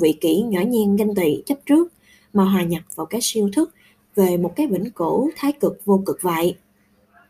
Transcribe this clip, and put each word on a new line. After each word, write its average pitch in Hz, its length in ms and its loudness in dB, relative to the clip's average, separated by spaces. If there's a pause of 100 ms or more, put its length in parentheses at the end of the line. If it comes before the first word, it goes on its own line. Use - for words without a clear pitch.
vị 156 200 4
kỷ 185 200 2
nhỏ 214 260 -2
nhen 214 280 2
ganh 208 200 0
tị 175 300 0
chấp 285 200 -4
trước 320 280 2 (400)
mà 202 100 4
hòa 190 200 2
nhập 170 200 -4 (120)
vào 160 100 -8
cái 220 180 -6
siêu 208 300 -2
thức 311 180 0 (440)
về 185 220 2
một 175 180 -2
cái 302 120 0
vĩnh 208 240 -4
cửu 175 440 -2
thái 285 160 -2
cực - 340 -4
vô 196 200 2
cực 151 160 -4
vậy. 170 340 0 (760)